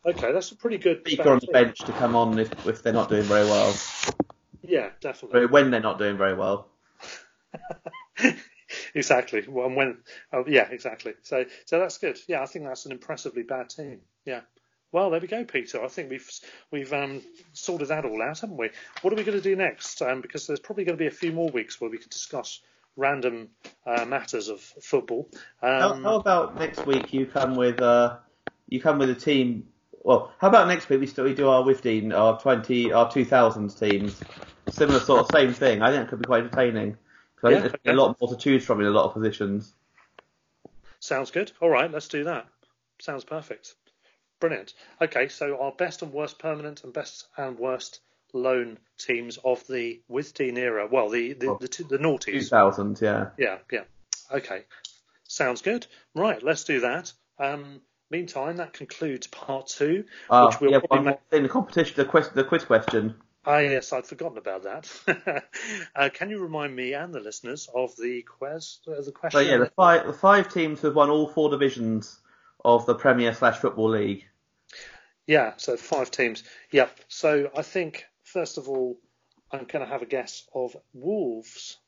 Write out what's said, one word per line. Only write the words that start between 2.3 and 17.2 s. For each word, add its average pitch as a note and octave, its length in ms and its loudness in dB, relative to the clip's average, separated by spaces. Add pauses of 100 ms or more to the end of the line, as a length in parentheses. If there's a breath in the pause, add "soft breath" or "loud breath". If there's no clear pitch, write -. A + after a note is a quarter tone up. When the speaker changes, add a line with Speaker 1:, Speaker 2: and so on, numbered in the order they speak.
Speaker 2:
if, A2 300 -4
if A2 160 -4
they're A2+ 100 0
not A2+ 160 0
doing G#2+ 140 2
very G#2 220 4
well. G#2 300 4 (880)
Speaker 1:
Yeah, D3+ 280 -2 (120)
definitely. B2 400 0
Speaker 2:
But A#2+ 100 2
when C3+ 200 8
they're A#2 100 0
not G#2+ 160 -2
doing G2+ 200 0
very G2 180 2
well. G2 320 -4 (1500 loud breath)
Speaker 1:
<laughs> - 80 2 (680 loud breath)
Exactly. B2 540 0
Well, B2+ 200 -4
and C3 80 -6
when, C3+ 220 -2 (360 loud breath)
oh, B2+ 140 -2
yeah, C3 220 2
exactly. A2+ 440 -10 (100)
So, B2+ 220 -4 (200 loud breath)
so E3 140 0
that's F3+ 200 -4
good. D3 180 -6 (100)
Yeah, D#3 140 -4
I C3+ 60 -8
think D3+ 180 -14
that's C3 200 -12
an C#3 60 -14
impressively C3 520 -10
bad B2 260 -8
team. B2+ 320 -16 (240)
Yeah. B2 160 -10 (500)
Well, F#3+ 180 2
there E3 120 0
we F3+ 60 -10
go, A3+ 180 -6
Peter. A#2+ 380 -6
I B2+ 40 -6
think C#3+ 220 -12
we've, A2 200 -12 (420 loud breath)
we've, C#3 220 -8
um, C#3 280 -6 (320)